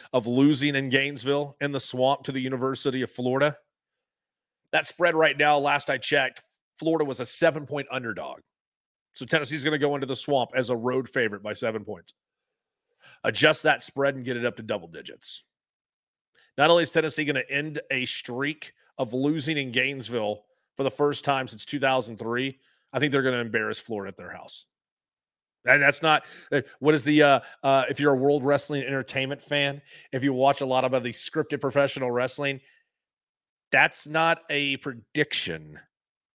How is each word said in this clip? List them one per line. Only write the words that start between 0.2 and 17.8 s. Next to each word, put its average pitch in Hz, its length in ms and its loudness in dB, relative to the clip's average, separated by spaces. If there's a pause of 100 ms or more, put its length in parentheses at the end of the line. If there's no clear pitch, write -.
losing 139 520 4
in 135 80 -2
Gainesville 139 720 -2
in 143 140 -4
the 135 80 -2
swamp 131 420 0
to - 80 -8
the 131 80 -4
University 131 600 -2
of 117 100 -4
Florida, 135 460 0 (1120)
that 151 140 0
spread 170 300 0
right 156 220 4
now, 147 220 4
last 143 300 0
I 135 80 0
checked, 131 440 -2 (360)
Florida 160 260 0
was 131 160 -6
a 123 60 -4
seven-point 143 640 0
underdog. 104 480 -8 (760)
So 127 100 -12
Tennessee's 147 400 -2
gonna 151 120 0
go 143 180 2
into 131 120 -4
the 139 80 -4
swamp 135 400 -2
as 123 140 0
a 123 80 0
road 127 320 -2
favorite 101 340 -2
by 104 80 -8
seven 110 320 -4
points. 95 300 -14 (1120)
Adjust 147 380 4
that 139 200 2
spread 139 320 -2
and 131 80 -10
get 123 140 -4
it 117 80 -2
up 117 100 -2
to 117 80 -12
double 104 240 -6
digits. - 560 -12 (1120)
Not 147 120 6
only 170 140 6
is 156 60 -4
Tennessee 156 360 0
gonna 139 240 0
end 147 320 -4 (100)